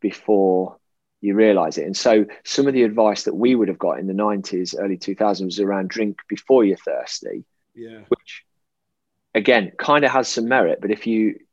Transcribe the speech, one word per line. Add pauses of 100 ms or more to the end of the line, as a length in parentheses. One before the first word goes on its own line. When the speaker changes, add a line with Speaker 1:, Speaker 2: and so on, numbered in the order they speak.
Speaker 1:
before (440)
you
realize
it.
And
so (180)
some
of
the
advice
that
we
would
have
got
in
the
nineties,
early
two
thousands
was
around
drink (100)
before
you're
thirsty, (280)
Speaker 2:
Yeah.
Speaker 1:
which (920)
again,
kind
of
has
some
merit,
but
if
you, (140)